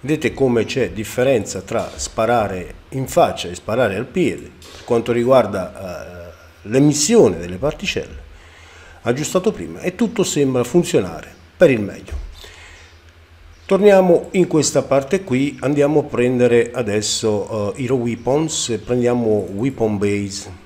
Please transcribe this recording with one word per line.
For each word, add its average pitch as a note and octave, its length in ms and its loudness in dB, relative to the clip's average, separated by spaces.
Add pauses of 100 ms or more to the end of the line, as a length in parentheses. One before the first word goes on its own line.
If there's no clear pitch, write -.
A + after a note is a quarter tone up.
Vedete D3+ 320 -2
come A#2+ 320 2
c'è G#2+ 260 -2
differenza A2 680 -2
tra G2+ 340 -6
sparare A2 760 -2 (160)
in C3 180 -6
faccia A#2+ 400 0
e F2 80 -10
sparare G#2+ 400 -2
al A2+ 100 -4
piede C#3 540 -4
per - 240 -20
quanto A#2 300 0
riguarda, A2+ 580 2 (560)
eh, E2+ 60 -18 (300)
l'emissione C#3 760 4
delle F2+ 180 -8
particelle. - 680 -6 (840)
Aggiustato D3+ 500 -2
prima E2 260 -12
e F3+ 160 -6
tutto G3+ 300 0
sembra C3 400 0
funzionare G#2 680 0 (220)
per D#3+ 160 6
il A#2+ 80 2
meglio. - 380 -8 (1500)
Torniamo F#3+ 680 6
in F#3 160 2
questa D3 340 0
parte C#3 420 0
qui, C3+ 380 -2
andiamo C#3+ 400 2
a - 20 -2
prendere A#2+ 680 2
adesso, G#2 1000 -2
eh, C#3 100 -6
Hero B2 120 0
Weapons B2 720 -2
e A2 100 -2
prendiamo A#2+ 720 0
Weapon A2 440 -2
Base G2+ 540 -4 (140)